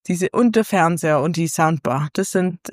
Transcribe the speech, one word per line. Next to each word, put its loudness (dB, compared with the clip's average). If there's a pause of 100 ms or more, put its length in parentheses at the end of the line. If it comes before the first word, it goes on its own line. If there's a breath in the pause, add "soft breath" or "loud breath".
diese, -2
und 2
der 4
Fernseher 2
und -2
die 0
Soundbar, 0
das -2
sind -2 (140)